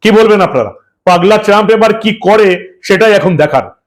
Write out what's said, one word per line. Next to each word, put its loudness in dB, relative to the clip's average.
কি 0
বলবেন 2
আপনারা? -4
পাগলা 2
ট্রাম্প 2
এবার 2
কি -4
করে 2
সেটাই 0
এখন 0
দেখার। -2